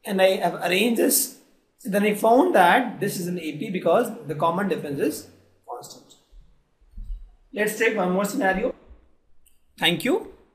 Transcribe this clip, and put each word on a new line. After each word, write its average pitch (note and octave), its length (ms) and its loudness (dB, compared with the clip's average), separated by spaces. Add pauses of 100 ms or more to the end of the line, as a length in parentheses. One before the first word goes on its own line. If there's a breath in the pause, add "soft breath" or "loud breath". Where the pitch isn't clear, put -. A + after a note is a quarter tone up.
And G3 160 -2
I F#3+ 160 6
have F3 180 -2
arranged G3+ 440 0
this. - 400 0 (460)
Then G3+ 200 0
I G#3+ 100 2
found A#3+ 400 4
that F#3+ 460 4
this - 200 -4
is F3 60 -6
an F3+ 120 -6
A D#3 140 -8
P D3+ 180 -8
because F#3 400 0 (160)
the D3+ 80 -8
common E3+ 340 -2
difference D3 320 -4
is - 280 -4 (400)
constant. B2 460 -18 (1400)
Let's G#3+ 260 -2
take A3+ 180 0
one F3+ 160 0
more G3 120 0
scenario. G3 500 0 (1040)
Thank E3+ 260 0
you. E4+ 280 -2 (220)